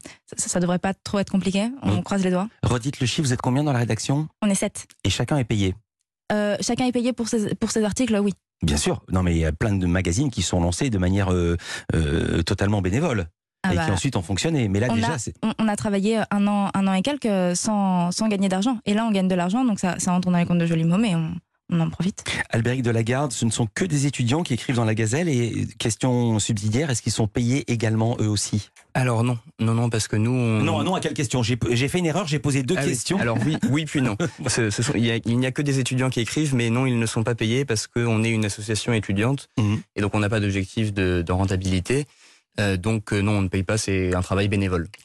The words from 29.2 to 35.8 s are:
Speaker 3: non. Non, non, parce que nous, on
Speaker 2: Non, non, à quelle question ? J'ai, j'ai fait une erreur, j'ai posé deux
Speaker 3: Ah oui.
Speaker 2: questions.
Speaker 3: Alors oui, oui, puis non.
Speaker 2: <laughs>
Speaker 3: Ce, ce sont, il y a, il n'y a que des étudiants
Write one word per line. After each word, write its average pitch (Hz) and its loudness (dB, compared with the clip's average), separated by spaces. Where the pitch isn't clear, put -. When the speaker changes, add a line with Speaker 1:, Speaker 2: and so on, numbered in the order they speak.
Speaker 3:
non. 123 0
Non, 113 2
non, 117 0
parce 113 -2
que - -2
nous, 110 2
on 117 2
Speaker 2:
Non, - 0
non, 190 0
à - -2
quelle 156 -4
question ? 135 -2
J'ai, 117 0
j'ai 123 2
fait 175 -2
une 175 2
erreur, 175 0
j'ai 143 -2
posé 135 0
deux 127 0
Speaker 3:
Ah - -2
oui. 139 0
Speaker 2:
questions. 135 -2
Speaker 3:
Alors 117 0
oui, 156 0
oui, 151 0
puis 147 -2
non. 110 0
Speaker 2:
<laughs> - -10
Speaker 3:
Ce, 117 0
ce 110 -2
sont, 113 -2
il 113 2
y 113 2
a, 113 0
il 117 0
n'y 127 2
a 131 0
que - -2
des 139 0
étudiants 127 0